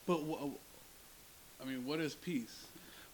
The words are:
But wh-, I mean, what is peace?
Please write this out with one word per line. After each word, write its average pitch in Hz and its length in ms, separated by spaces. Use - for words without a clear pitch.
But 175 140
wh-, 147 320
I 131 40
mean, 131 200
what 151 140
is 147 160
peace? 135 500